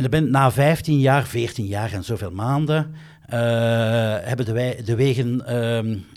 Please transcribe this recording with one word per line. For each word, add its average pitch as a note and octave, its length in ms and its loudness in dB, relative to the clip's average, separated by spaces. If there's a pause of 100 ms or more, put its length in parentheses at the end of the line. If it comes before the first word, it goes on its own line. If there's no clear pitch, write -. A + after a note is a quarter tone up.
dan B2+ 80 0
ben, D#3 220 2
na C3+ 200 4
vijftien D3 480 2
jaar, C3+ 260 4
veertien A#2 400 -4
jaar G2+ 280 -4
en F#2 100 -6
zoveel G#2 280 -6
maanden, D3 640 -2 (300)
eh, A#2 120 -6 (840)
hebben A#2+ 240 -4
de A2 60 -2
wij-, A#2+ 320 -4
de A2+ 120 -2
wegen, A#2+ 500 0
ehm, A#2 520 -2 (200)